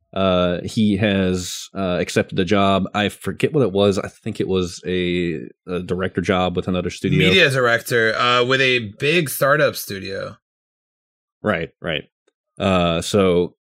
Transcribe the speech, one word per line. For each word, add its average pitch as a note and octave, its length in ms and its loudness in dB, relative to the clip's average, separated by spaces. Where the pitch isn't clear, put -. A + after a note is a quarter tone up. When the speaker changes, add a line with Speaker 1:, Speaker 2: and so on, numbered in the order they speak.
Speaker 1:
Uh, F2+ 520 0
he G#2 340 0
has, F#2 760 -2
uh, F#2 240 -2
accepted - 400 -2
a F#2 60 2
job. G2 400 2
I G#2 140 0
forget - 440 -4
what D3+ 100 2
it F#2+ 80 0
was. G2 280 4
I - 80 -6
think - 320 -10
it - 80 -2
was F#2 400 -2
a, F2 520 -2
a F2+ 140 -4
director F#2+ 400 -4
job F2+ 340 0
with F2+ 120 -4
another F2+ 240 -2
studio. - 380 0
Speaker 2:
Media F3 220 6
director, A#2 640 0
uh, B2 280 2
with C3 180 0
a B2 380 0
big D3+ 300 0
startup C#3+ 460 2
studio. F#2+ 600 -10
Speaker 1:
Right, E2+ 280 -2
right. D#2+ 220 -4
Uh, F2 420 2
so, F2+ 600 2